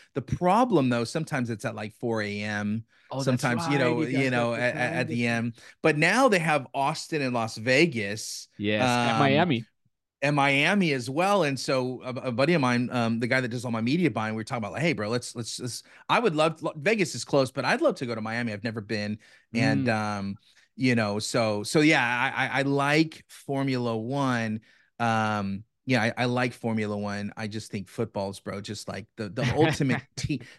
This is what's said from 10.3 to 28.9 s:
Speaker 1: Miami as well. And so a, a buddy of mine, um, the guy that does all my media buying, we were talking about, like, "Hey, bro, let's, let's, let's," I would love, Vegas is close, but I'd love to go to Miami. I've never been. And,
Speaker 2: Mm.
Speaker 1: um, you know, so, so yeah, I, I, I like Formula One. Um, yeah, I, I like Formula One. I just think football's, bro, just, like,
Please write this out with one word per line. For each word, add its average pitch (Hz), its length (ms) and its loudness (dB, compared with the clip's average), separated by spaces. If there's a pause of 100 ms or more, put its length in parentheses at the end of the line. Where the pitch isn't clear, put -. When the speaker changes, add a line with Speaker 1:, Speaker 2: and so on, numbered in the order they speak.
Speaker 1:
Miami 151 560 4
as 127 180 -2
well. 180 340 2
And 139 160 0
so 127 440 -2
a, 123 60 -8
a 127 220 -6
buddy 139 220 2
of 160 80 4
mine, 123 300 2
um, 117 280 0
the 120 80 0
guy 131 140 2
that 123 60 -4
does 117 160 -6
all 123 80 -4
my 113 100 -2
media 143 300 2
buying, 110 240 -4
we 110 60 -4
were - 20 -8
talking 123 160 -6
about, 101 140 -6
like, 110 80 -4
"Hey, 165 120 2
bro, 104 160 -2
let's, 123 260 -4
let's, 117 240 -8
let's," 123 220 -8 (280)
I 170 100 4
would 214 160 2
love, 160 260 2 (140)
Vegas 180 400 0
is 120 80 -8
close, 135 280 2
but 131 140 -6
I'd 220 160 2
love 302 140 2
to 139 100 -6
go 117 100 -4
to 110 60 -6
Miami. 113 300 -4
I've 101 120 -8
never 113 180 -4
been. 104 360 -4 (360)
And, 123 340 2
Speaker 2:
Mm. 117 60 2
Speaker 1:
um, 104 420 -2 (400)
you 127 200 2
know, 107 240 0
so, 107 440 0
so 156 160 2
yeah, 151 240 6 (320)
I, 127 120 0
I, 127 120 -2
I - 40 2
like 143 640 0
Formula 131 680 -4
One. 117 640 -2 (400)
Um, 107 640 0 (220)
yeah, 127 180 2
I, 113 140 0
I 123 80 0
like 123 280 0
Formula 110 420 -2
One. 101 400 -6
I 110 120 -8
just 104 240 -10
think 98 160 -8
football's, 101 520 -6
bro, 98 220 -10
just, 107 260 -10
like, 98 200 -10 (100)